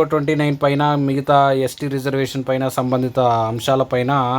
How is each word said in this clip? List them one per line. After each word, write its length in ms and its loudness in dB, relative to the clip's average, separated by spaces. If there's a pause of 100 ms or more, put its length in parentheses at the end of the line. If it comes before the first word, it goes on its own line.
(100)
ట్వంటీ 280 0
నైన్ 240 0
పైన, 200 2 (240)
మిగతా 280 2 (300)
ఎస్టీ 280 -6
రిజర్వేషన్ 540 -2
పైన, 160 0 (140)
సంబంధిత 420 0 (320)
అంశాలపైన, 640 0 (260)